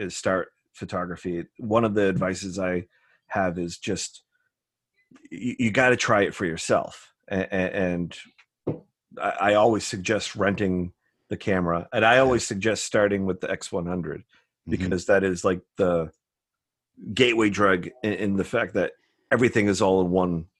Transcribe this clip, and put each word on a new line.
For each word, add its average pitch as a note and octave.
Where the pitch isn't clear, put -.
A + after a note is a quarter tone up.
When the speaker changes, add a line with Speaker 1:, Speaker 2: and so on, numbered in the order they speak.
Speaker 1:
uh, F#2
start F#2+
photography, F2+
one A2+
of G#2+
the G2+
advices F#2
I F#2
have F#2
is E2+
just, -
you, A#2
you A#2
gotta B2+
try G#2+
it D#2+
for G#2
yourself. -
A-, G2+
a-, F#2
and F2+
I, G2
I G#2
always G#2+
suggest G2+
renting F#2+
the F2+
camera, F2
and A2
I B2
always B2+
suggest G2+
starting G2+
with F2+
the -
X -
one F2+
hundred, F2
Speaker 2:
Mm-hmm. -
Speaker 1:
because F#2
that G2
is, F2+
like, F#2
the F2
gateway A2+
drug F#2+
in, G#2+
in G2
the F2+
fact A#2
that F2+
everything A2+
is G2
all F#2+
in F2+
one F2